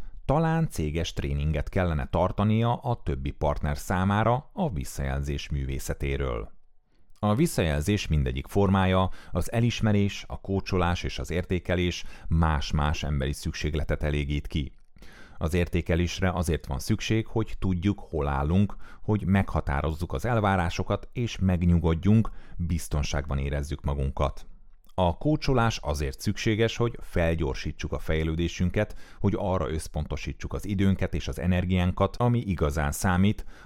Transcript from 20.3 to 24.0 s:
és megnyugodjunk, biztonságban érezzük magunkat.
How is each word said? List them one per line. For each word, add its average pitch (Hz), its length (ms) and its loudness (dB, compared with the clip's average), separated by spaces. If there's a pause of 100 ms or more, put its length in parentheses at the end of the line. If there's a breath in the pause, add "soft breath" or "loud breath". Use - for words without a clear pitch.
és 101 240 -4
megnyugodjunk, 87 920 4 (280 loud breath)
biztonságban 76 800 -2
érezzük 71 460 -4
magunkat. 69 600 -2 (480)